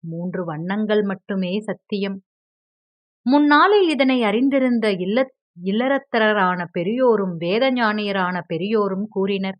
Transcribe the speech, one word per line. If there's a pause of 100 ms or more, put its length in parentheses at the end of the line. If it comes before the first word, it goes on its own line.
மூன்று
வண்ணங்கள்
மட்டுமே
சத்தியம். (1000)
முன்னாளில்
இதனை
அறிந்திருந்த
இல்ல-, (280)
இல்லறத்தரரான
பெரியோரும்
வேதஞானியரான
பெரியோரும்
கூறினர்.